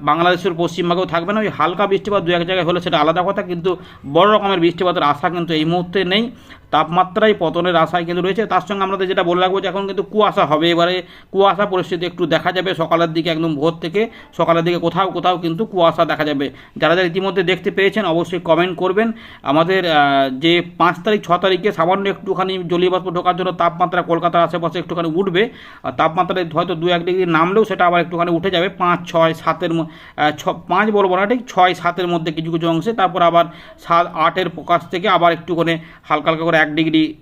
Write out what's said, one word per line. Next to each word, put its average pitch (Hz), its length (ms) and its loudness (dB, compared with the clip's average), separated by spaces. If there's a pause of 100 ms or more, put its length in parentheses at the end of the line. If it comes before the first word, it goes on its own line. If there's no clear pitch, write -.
বাংলাদেশের 175 560 2
পশ্চিমবঙ্গেও 175 500 -2
থাকবে 170 260 -2
না। 220 80 0
ওই 202 80 0
হালকা 175 380 0
বৃষ্টিপাত 196 360 0
দু 165 100 -2
এক 170 140 0
জায়গায় 180 200 0
হলে 175 140 0
সেটা 170 180 0
আলাদা 165 240 2
কথা, 196 200 -2
কিন্তু 175 340 -4 (300)
বড় 165 280 4
রকমের 196 260 2
বৃষ্টিপাতের 170 420 0
আশা 180 280 0
কিন্তু 170 240 -4
এই 156 100 0
মুহূর্তে 180 400 -2
নেই। 214 260 -2 (400)
তাপমাত্রায় 180 680 2
পতনের 170 380 0
আশায় 165 280 2
কিন্তু 175 180 -2
রয়েছে। 190 240 -2
তার 180 220 2
সঙ্গে 196 160 -4
আমাদের 190 240 -2
যেটা 190 140 0
বলে 175 180 0
রাখবো 185 200 2
যে, 190 80 -4
এখন 196 180 -4
কিন্তু 196 160 -4
কুয়াশা 196 440 2
হবে, 156 240 2
এবারে 170 320 2 (300)
কুয়াশা 196 340 2
পরিস্থিতি 180 400 -2
একটু 175 200 -4
দেখা 165 260 0
যাবে 185 220 -2
সকালের 165 380 0
দিকে, 165 180 -2
একদম 160 260 -2
ভোর 156 240 0
থেকে 196 300 -2 (260)
সকালের 165 280 2
দিকে 175 140 0
কোথাও 175 320 0
কোথাও 175 280 0
কিন্তু 170 260 -4
কুয়াশা 170 400 2
দেখা 151 200 -2
যাবে। 143 260 -2 (260)
যারা 160 200 2
যারা 185 100 2
ইতিমধ্যে 185 360 -2
দেখতে 175 280 -2
পেয়েছেন, 196 340 0
অবশ্যই 170 340 -2
কমেন্ট 170 400 0
করবেন। 190 340 0 (300)
আমাদের, 170 440 2
আহ, 139 420 4 (100)
যে 165 140 2 (260)
পাঁচ 170 260 2
তারিখ, 220 180 0
ছ - 80 -4
তারিখে 185 420 0
সামান্য 196 360 0
একটুখানি 190 500 -4 (120)
জলীয় 180 200 2
বাষ্প 180 200 -2
ঢোকার 175 260 0
জন্য 185 160 -4
তাপমাত্রা 170 500 0
কলকাতার 170 400 0
আশেপাশে 170 360 -2
একটুখানি 165 360 -4
উঠবে, 190 360 0 (320)
আর 131 100 -6
তাপমাত্রায় 170 640 0
হয়তো 175 200 -2
দু 165 140 -4
এক 175 160 0
ডিগ্রি 185 220 0
নামলেও 175 380 2
সেটা 190 220 0
আবার 175 140 4
একটুখানি 170 300 -2
উঠে 170 200 0
যাবে 180 180 0
পাঁচ, 175 300 0 (120)
ছয়, 165 240 2
সাতের 165 400 -2
ম-, 160 120 -2 (300)
আহ, 151 220 2
ছ-, 170 300 -4
পাঁচ 202 220 2
বলবো 196 260 2
না, 196 100 0
ঠিক 247 200 0
ছয়, 180 280 2
সাতের 175 320 -2
মধ্যে 175 260 -2
কিছু 165 200 -6
কিছু 165 160 -2
অংশে, 165 240 0
তারপর 185 300 0
আবার 170 220 4 (340)
সাত, 170 360 0
আটের 170 340 0
প্রকাশ 165 320 -2 (100)
থেকে 190 180 -2
আবার 170 240 4
একটু 165 220 -6
করে 165 240 0 (300)
হালকা 151 220 0
হালকা 160 140 -2
করে 165 160 2
এক 151 140 0
ডিগ্রি 160 480 0